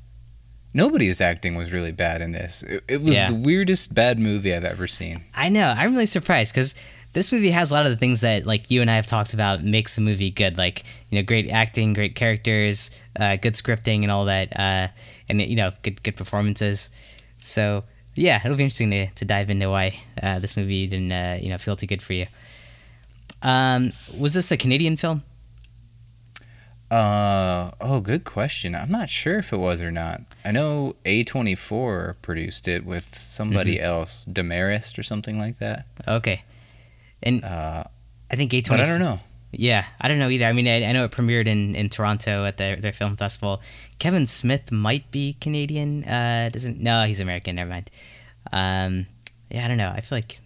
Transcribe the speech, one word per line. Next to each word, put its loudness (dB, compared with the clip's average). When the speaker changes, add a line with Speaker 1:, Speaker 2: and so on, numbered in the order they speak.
Speaker 1:
nobody's 4
acting 0
was -6
really -2
bad -2
in -6
this. -4
It, -6
it -2
was 6
Speaker 2:
Yeah. 4
Speaker 1:
the 0
weirdest 2
bad 4
movie 0
I've -2
ever -4
seen. -6
Speaker 2:
I 0
know. 4
I'm 2
really 2
surprised 2
'cause 2
this 2
movie 4
has 4
a 4
lot 4
of 4
the 2
things 2
that, 2
like, 0
you 4
and 6
I 6
have 2
talked 0
about 2
makes 2
the 2
movie 2
good. 0
Like, 0
you 0
know, 4
great 2
acting, 2
great -2
characters, 2
uh, 2
good 0
scripting 0
and 2
all 2
that, 0
uh, 0
and, 2
you -2
know, 2
good, -6
good -4
performances. 0
So, 0
yeah, 4
it'll 0
be 2
interesting 2
to, 2
to -8
dive 0
into 0
why, 0
uh, 0
this -4
movie 0
didn't, -2
uh, -2
you -6
know, -4
feel -4
too -4
good -4
for -8
you. -2
Um, 4
was 0
this 2
a 2
Canadian 2
film? -2
Speaker 1:
Uh, 2
oh, 0
good -2
question. -4
I'm -4
not -2
sure 0
if -4
it -2
was 0
or -4
not. -6
I -2
know 0
A 2
twenty-four -2
produced -6
it -2
with -6
somebody -2
Speaker 2:
Mm-hmm. -2
Speaker 1:
else, -4
Demarest -2
or -8
something -6
like -6
that. -8
Speaker 2:
Okay. -2
And 0
Speaker 1:
Uh, -6
Speaker 2:
I -2
think 0
Speaker 1:
but 4
I 2
Speaker 2:
A 2
twenty-four 2
Speaker 1:
don't 2
know. 0
Speaker 2:
Yeah, 2
I -2
don't 2
know 2
either. 2
I 4
mean, 2
I, 4
I 2
know 2
it -2
premiered 2
in, 2
in -2
Toronto 0
at -4
their, -2
their -4
film -4
festival. -4
Kevin 2
Smith 0
might 0
be -4
Canadian. -4
Uh, 0
doesn't, -6
no, 2
he's 0
American. -4
Never -6
mind. -8
Um, 0
yeah, -4
I -2
don't 0
know. 0
I -6
feel -6
like -10